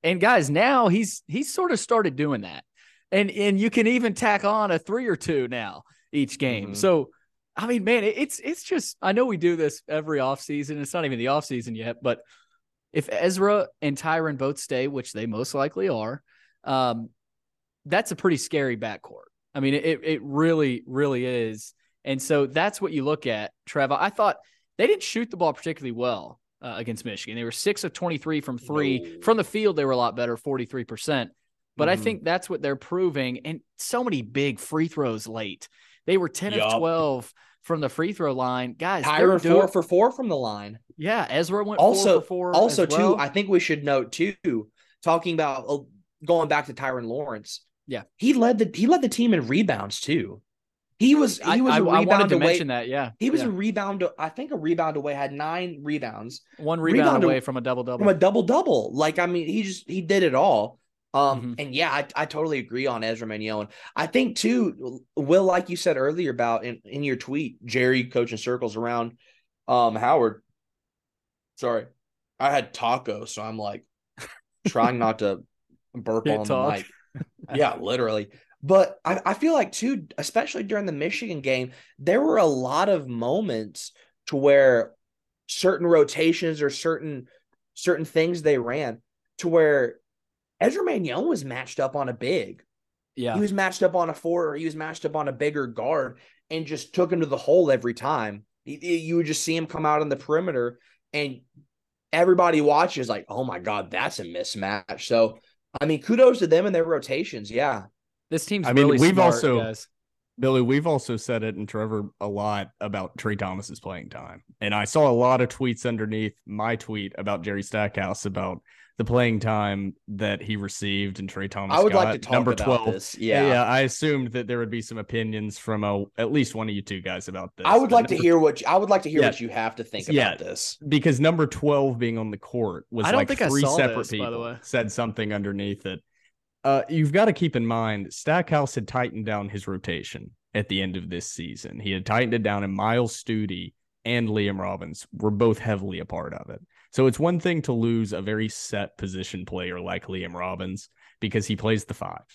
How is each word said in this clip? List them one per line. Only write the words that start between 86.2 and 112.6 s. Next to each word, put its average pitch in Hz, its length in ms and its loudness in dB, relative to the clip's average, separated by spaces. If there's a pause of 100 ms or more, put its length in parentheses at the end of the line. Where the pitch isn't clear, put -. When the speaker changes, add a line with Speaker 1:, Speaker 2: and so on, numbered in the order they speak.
Speaker 2:
or 143 80 2
certain, 143 580 -4 (460)
certain 160 320 0
things 165 360 0
they 147 180 4
ran 123 420 -4 (380)
to 175 80 -4
where 151 480 4 (680)
Ezra 302 220 2
Manio 214 420 -2
was 226 200 -2
matched 127 340 -10
up 135 160 -2
on 139 140 -4
a 120 40 -6
big. 120 500 -4 (520)
Speaker 1:
Yeah. 120 200 -2
Speaker 2:
He 196 60 0
was 202 120 0
matched 190 280 0
up 185 140 4
on 170 140 2
a 151 40 -6
four, 170 360 -2
or 139 60 -6
he 160 100 -6
was 156 100 -6
matched 156 300 -10
up 147 100 -4
on 151 140 -2
a 131 40 -6
bigger 147 340 -2
guard 120 520 -4 (300)
and 160 160 -6
just - 280 -10
took 180 180 2
him 175 100 2
to 160 40 2
the 135 120 -2
hole 170 340 6
every 120 220 2
time. 113 500 -4 (220)
He, 143 100 -12
he, 170 220 -2
you 165 200 -2
would 165 80 2
just 151 180 -2
see 165 120 -2
him 160 120 -4
come 156 180 -4
out 151 160 4
on 151 80 -2
the 139 80 0
perimeter, 147 600 -2 (340)
and 143 260 -4 (720)
everybody 175 500 6
watches 147 460 4
like, 104 220 -4
"Oh 117 160 -6
my 95 140 -6
God, 95 300 -4
that's 120 300 -4
a 98 60 -8
mismatch." 98 800 -8
So, 113 360 2 (400)
I 147 60 0
mean, 156 160 0
kudos 247 380 6
to 180 80 2
them 165 180 6
and 185 100 0
their 165 80 2
rotations. 139 640 -4
Yeah. 117 340 0 (460)
Speaker 1:
This 160 160 -4
team's 196 220 -2
Speaker 3:
I 123 60 2
mean, 139 120 8
Speaker 1:
really 143 140 6
Speaker 3:
we've 170 160 8
Speaker 1:
smart, 180 180 6
Speaker 3:
also 127 280 2
Speaker 1:
guys. 110 260 -8 (500)
Speaker 3:
Billy, 131 240 4
we've 139 260 2
also 127 300 0
said 113 260 -4
it, 110 120 -4
and 107 120 -8
Trevor, 107 360 -4 (180)
a 101 60 -4
lot 101 420 -4 (100)